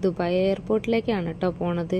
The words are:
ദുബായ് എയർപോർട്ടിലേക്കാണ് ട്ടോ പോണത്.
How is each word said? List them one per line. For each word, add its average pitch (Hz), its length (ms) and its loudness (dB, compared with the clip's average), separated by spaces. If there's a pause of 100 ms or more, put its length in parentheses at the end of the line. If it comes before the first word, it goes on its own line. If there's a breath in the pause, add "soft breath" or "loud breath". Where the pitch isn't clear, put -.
ദുബായ് 180 400 0
എയർപോർട്ടിലേക്കാണ് 214 960 0
ട്ടോ 180 180 2
പോണത്. 175 420 -2